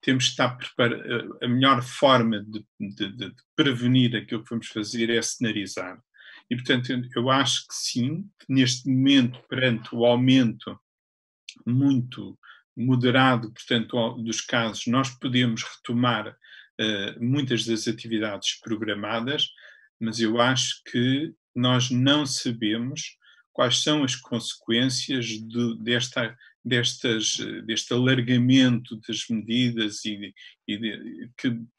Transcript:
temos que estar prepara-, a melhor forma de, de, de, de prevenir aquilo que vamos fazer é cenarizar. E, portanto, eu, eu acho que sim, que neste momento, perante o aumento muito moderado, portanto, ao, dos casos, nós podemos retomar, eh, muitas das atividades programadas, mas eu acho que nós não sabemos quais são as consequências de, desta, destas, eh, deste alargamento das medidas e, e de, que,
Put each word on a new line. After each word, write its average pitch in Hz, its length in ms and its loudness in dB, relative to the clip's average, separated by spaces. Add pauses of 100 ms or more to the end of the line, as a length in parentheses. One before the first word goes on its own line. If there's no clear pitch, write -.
temos 131 240 2
que - 40 2
estar 127 260 -2
prepara-, - 460 -2 (400)
a 123 60 -4
melhor 127 340 4
forma 120 580 4
de, 107 240 -12 (140)
de, 101 380 -8
de, 98 140 -10
de - 40 -18 (220)
prevenir 123 580 4
aquilo 107 300 -4
que - 60 -14
vamos 117 180 -6
fazer 113 420 -4
é 117 100 2
cenarizar. 98 800 -6 (500)
E, 123 60 -2
portanto, 123 360 0
eu, 127 100 -2 (160)
eu 123 140 0
acho - 360 2
que - 80 -16
sim, 147 640 -4
que - 140 -6
neste 131 360 2
momento, 131 600 4
perante 123 460 -2
o 117 100 0
aumento 120 760 4 (880)
muito 127 720 0 (380)
moderado, 127 760 2
portanto, 120 440 -2
ao, 120 260 -2
dos 113 180 -4
casos, 113 460 -4
nós 127 240 0
podemos 123 540 0
retomar, 120 720 -2 (420)
eh, 104 400 -2
muitas 123 460 0
das 113 240 -2
atividades 107 720 -4
programadas, 110 880 -4 (500)
mas 113 220 -4
eu 113 200 2
acho 127 440 2
que 131 500 0 (200)
nós 123 360 2
não 139 360 4
sabemos 120 920 -4 (360)
quais 123 260 0
são 151 260 2
as 127 100 0
consequências 127 1120 -2
de, 113 580 -4
desta, 120 540 -2 (260)
destas, 120 800 0
eh, 107 220 -8
deste 110 320 -4
alargamento 123 1120 4
das 107 220 -6
medidas 113 720 -2
e, 101 300 -10 (340)
e 104 80 -4
de, 110 640 -10
que, 120 200 -2 (200)